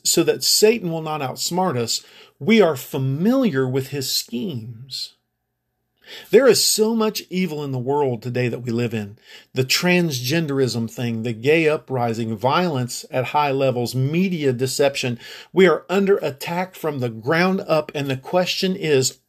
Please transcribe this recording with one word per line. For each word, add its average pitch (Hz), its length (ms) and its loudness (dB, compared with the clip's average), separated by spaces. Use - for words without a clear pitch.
"So - 180 4
that 147 220 0
Satan 214 480 4
will 160 100 -4
not 156 200 -4
outsmart 170 560 -2
us, - 260 -4
we 208 220 4
are 160 160 4
familiar 147 880 0
with 131 220 -2
his 135 240 -6
schemes." 127 1000 -8
There 247 160 8
is 214 160 6
so 220 320 2
much 220 360 0
evil 160 340 -2
in 139 80 -6
the 131 60 -2
world 131 440 0
today 123 260 -2
that 123 120 -6
we 120 100 -6
live 117 220 -2
in. 104 240 -6
The 131 100 0
transgenderism 135 1300 0
thing, 117 320 -6
the 120 100 -4
gay 147 340 2
uprising, 120 680 -2
violence 135 760 -2
at 127 180 -2
high 147 240 0
levels, 123 420 0
media 151 580 0
deception. 131 640 0
We 185 160 6
are 160 220 2
under 196 300 2
attack 170 560 -6
from 143 240 -6
the 123 100 -2
ground 165 580 0
up. 156 280 0
And 143 140 -4
the 135 100 -2
question 185 580 -2
is, 139 420 0